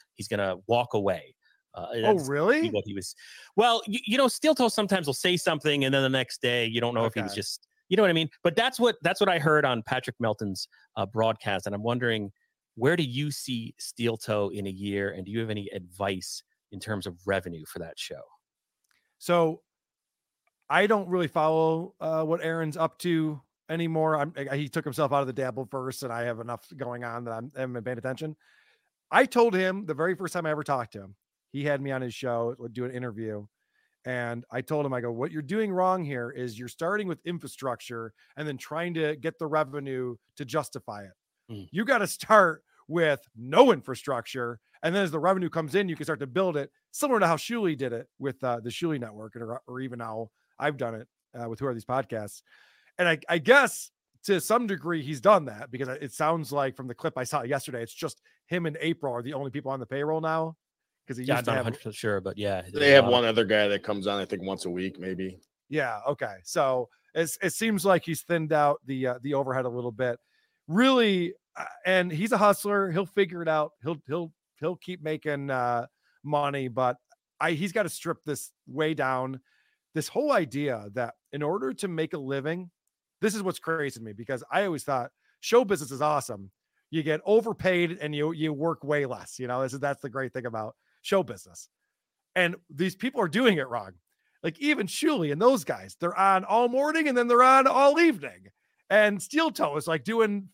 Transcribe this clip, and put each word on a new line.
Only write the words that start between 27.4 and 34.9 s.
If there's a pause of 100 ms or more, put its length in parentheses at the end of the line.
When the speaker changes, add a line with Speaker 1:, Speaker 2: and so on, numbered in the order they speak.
Speaker 2:
I
haven't
been
paying
attention. (760)
I
told
him
the
very
first
time
I
ever
talked
to
him, (380)
he
had
me
on
his
show,
would
do
an
interview. (580)
And
I
told
him,